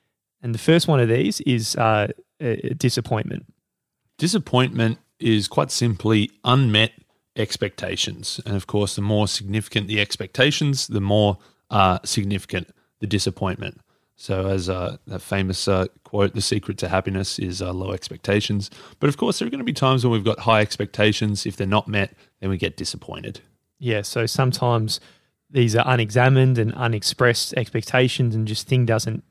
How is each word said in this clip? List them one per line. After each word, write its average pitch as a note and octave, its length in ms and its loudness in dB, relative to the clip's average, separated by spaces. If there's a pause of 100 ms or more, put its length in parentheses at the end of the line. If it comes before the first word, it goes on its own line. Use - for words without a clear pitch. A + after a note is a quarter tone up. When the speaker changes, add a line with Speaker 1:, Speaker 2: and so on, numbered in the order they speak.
(420)
Speaker 1:
And A#2+ 120 -4
the A2 60 -4
first E3 280 4
one D3+ 120 4
of A#2+ 80 4
these A#2+ 340 0
is, A#2 360 0
uh, A2 300 2 (340)
a, A#2 260 -4
a - 60 -4
disappointment. - 720 -2 (720)
Speaker 2:
Disappointment B2 800 0 (220)
is G#2+ 280 2
quite - 240 0
simply A2 580 2 (140)
unmet A#2 480 4 (460)
expectations. - 1080 -6
And G#2 100 -4
of F#2+ 120 -6
course, G2+ 280 -2
the G2+ 60 -4
more G#2 260 2
significant G2+ 600 -4
the G#2+ 140 -2
expectations, C3+ 840 0
the G#2+ 140 -2
more, G2+ 360 4 (320)
uh, F#2+ 340 4
significant G2 720 -4 (260)
the G#2 80 -6
disappointment. F#2+ 720 -4 (360)
So F#2+ 320 -4
as, F#2+ 220 -2
uh, F2+ 280 -4 (100)
that F#2 140 -10
famous, F#2+ 460 -2
uh, F#2 200 2 (160)
quote, G2 320 0
"The - 60 -4
secret G2 380 -4
to F#2 80 -4
happiness F#2+ 520 -2
is, F#2 220 -6
uh, F2+ 120 -6
low F#2 180 -6
expectations." G2+ 800 -2 (300)
But D3 100 2
of C#3+ 80 -2
course, - 220 0
there A#3 80 -2
are A#3+ 40 -6
gonna C4+ 120 -6
be A#3+ 100 -2
times C3 320 2
when B2 80 4
we've G#2+ 100 0
got G#2+ 160 0
high A2 220 4
expectations. G#2 840 0
If G2+ 120 -8
they're G2 100 -4
not G#2 200 2
met, G2+ 280 -2 (240)
then F#2+ 100 -4
we F#2+ 80 -2
get E2+ 200 -6
disappointed. - 640 -12 (380)
Speaker 1:
Yeah, A2+ 240 -2
so A#2 220 -4
sometimes A#2+ 760 0 (500)
these A#2+ 260 2
are A#2 100 4
unexamined B2+ 720 4
and A2+ 180 0
unexpressed A#2 840 0
expectations B2 800 0
and A2 120 0
just A2 200 -6
thing B2+ 180 2
doesn't, A2 460 -2